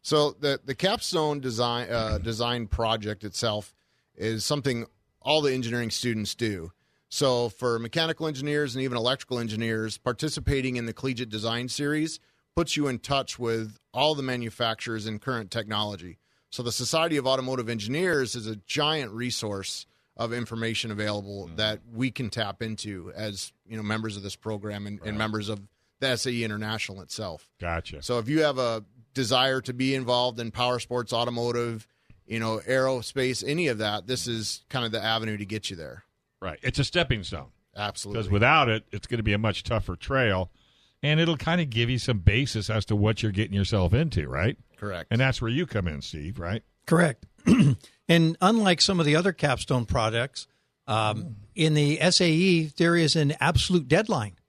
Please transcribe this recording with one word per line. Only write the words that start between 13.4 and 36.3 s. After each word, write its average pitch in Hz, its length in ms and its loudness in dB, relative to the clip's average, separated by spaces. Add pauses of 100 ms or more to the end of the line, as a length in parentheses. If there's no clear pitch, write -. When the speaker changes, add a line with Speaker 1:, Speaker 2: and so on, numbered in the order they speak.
Speaker 1:
all 151 220 4
the 139 80 -4
manufacturers 117 840 -2
in 107 100 -6
current 113 320 -4
technology. 104 680 -4 (320)
So - 120 -8
the 120 80 -2
Society 160 460 0
of 131 100 0
Automotive 131 420 0
Engineers 127 680 0
is 110 100 -8
a 110 80 -6
giant 147 560 -2
resource 107 760 -6 (300)
of 117 160 -4
information 113 600 -4
available 101 560 -4
Speaker 2:
Mm-hmm. 82 80 -12
Speaker 1:
that 107 240 -2 (120)
we 120 200 -2
can 120 180 -6
tap 104 320 -4
into 101 540 -8
as, 104 360 -8 (160)
you 110 80 -12
know, 107 60 -8
members 107 340 -2
of 98 60 -10
this 101 140 -10
program 104 500 -8
and, 104 140 -10
and - 100 -18
Speaker 2:
Right. 104 80 -4
Speaker 1:
members 107 300 -2
of 104 120 -6 (380)
the 135 120 0
S 120 160 0
A 127 40 -2
E 117 140 -2
International 107 560 -6
itself. 87 500 -10 (100)
Speaker 2:
Gotcha. 82 420 -6
Speaker 1:
So 120 180 -2
if 110 80 -6
you 156 140 2
have 139 160 2
a 117 260 -2 (300)
desire 131 480 2
to 127 100 -6
be 131 220 0
involved 123 460 0
in 113 100 -6
power 123 280 0
sports, 123 320 -6
automotive, 120 760 -2 (400)
you 113 120 -4
know, 113 300 -2
aerospace, 131 800 0
any 156 220 0
of 110 100 0
that, 104 280 -2
this 123 200 -4
is 113 420 -4
kind 123 160 -2
of 110 80 -2
the 110 100 -4
avenue 110 360 0
to 101 80 -6
get 107 240 -6
you 95 60 -10
there. 73 280 -14 (380)